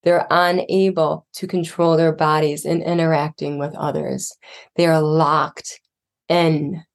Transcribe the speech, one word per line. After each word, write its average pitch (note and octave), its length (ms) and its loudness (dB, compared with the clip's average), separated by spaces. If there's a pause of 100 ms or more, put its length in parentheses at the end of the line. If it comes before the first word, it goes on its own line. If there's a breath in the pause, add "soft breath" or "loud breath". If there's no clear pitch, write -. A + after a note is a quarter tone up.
They're F3 280 2
unable F3 1040 0
to - 120 -10
control E3+ 500 0
their E3 180 2
bodies D#3 500 0
in E3 180 -2
interacting D#3+ 760 -2
with D3 180 -6
others. C#3+ 560 -6 (420 loud breath)
They F3 120 2
are D#3+ 160 4
locked D#3 760 0 (500)
in. D#3+ 540 0 (120)